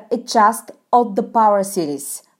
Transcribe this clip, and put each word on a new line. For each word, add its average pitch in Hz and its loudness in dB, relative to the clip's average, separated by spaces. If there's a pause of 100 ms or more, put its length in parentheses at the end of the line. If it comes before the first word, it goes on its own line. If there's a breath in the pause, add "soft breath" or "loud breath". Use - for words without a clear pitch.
(120)
е 247 -4
част 220 2 (200)
от 233 2
The 226 -4
Power 208 2
Series, 151 -6 (160)